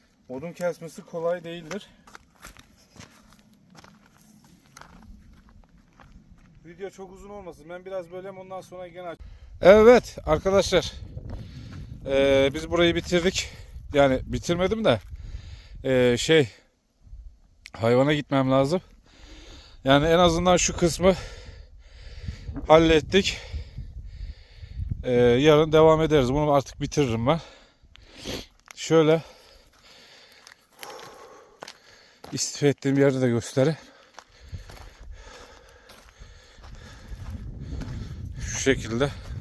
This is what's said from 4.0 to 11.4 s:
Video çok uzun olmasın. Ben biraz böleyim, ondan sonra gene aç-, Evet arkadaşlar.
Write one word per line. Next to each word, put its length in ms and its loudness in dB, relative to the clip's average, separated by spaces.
Video 260 -14
çok 220 -18
uzun 180 -20
olmasın. 380 -16
Ben 160 -16
biraz 260 -10
böleyim, 280 -14
ondan 220 -14
sonra 280 -16
gene 200 -14
aç-, 120 -14
Evet 680 8
arkadaşlar. 680 0